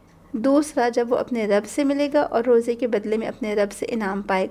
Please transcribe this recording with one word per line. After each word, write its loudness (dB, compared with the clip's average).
دوسرا، 2
جب 0
وہ 2
اپنے -2
رب 2
سے -2
ملے 0
گا 4
اور 0
روزے 2
کے -2
بدلے -2
میں -4
اپنے -6
رب 0
سے -8
انعام -4
پائے 0